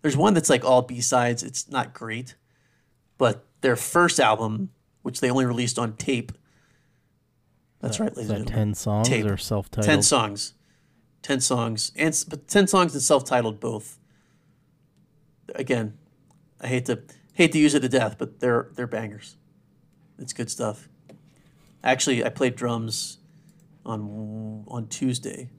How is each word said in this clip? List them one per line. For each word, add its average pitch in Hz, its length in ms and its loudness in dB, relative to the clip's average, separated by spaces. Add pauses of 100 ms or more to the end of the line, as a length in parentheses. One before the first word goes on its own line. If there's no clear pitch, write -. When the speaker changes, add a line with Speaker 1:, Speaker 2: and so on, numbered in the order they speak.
Speaker 1:
There's 143 140 2
one 190 180 6
that's, 160 160 2
like, 120 140 4
all 127 180 6
B-sides. 120 600 0
It's - 260 -10
not 127 260 -4
great, 117 420 -10 (800)
but - 260 2 (160)
their 127 140 4
first 170 460 4
album, 110 500 2 (320)
which - 180 -8
they 123 100 2
only 131 160 2
released 120 340 -2
on 113 160 -4
tape, 123 340 -4 (1500)
that's 117 180 -4
Speaker 2:
Is - 20 -6
that, 220 60 0
Speaker 1:
right, - 120 -4
ladies 120 80 -8
Speaker 2:
is 104 60 -4
Speaker 1:
and 104 160 0
Speaker 2:
that - 20 -4
Speaker 1:
gentlemen. 107 200 0
Speaker 2:
ten 104 60 -2
songs 107 340 0
Speaker 1:
Tape. 113 180 0
Speaker 2:
or 98 100 0
self-titled? 104 500 -4
Speaker 1:
Ten 147 160 4
songs. 107 520 0 (680)
Ten 135 200 -2
songs. 117 540 -2
And 156 140 0
s-, 151 160 -2
but - 240 -14
ten 202 180 6
songs 180 280 2
and 135 80 -4
self-titled 123 580 2
both. 117 380 -8 (1600)
Again, 117 420 -4 (640)
I - 60 -10
hate 131 200 -2
to, 120 140 -2 (340)
hate 165 180 4
to 160 60 2
use 147 160 6
it 147 60 4
to 127 80 -2
death, 123 300 0
but - 220 -8
they're, 120 340 0
they're 123 120 -6
bangers. 110 500 -10 (840)
It's 127 140 -12
good 117 180 -8
stuff. 107 380 -8 (960)
Actually, 127 400 2
I 117 60 0
played 123 260 0
drums 117 640 -6 (680)
on, 107 840 -10
on 117 220 -8
Tuesday. 123 720 -6